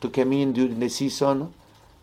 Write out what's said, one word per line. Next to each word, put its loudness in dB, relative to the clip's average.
to -4
come 2
in 2
during 0
the 0
season -2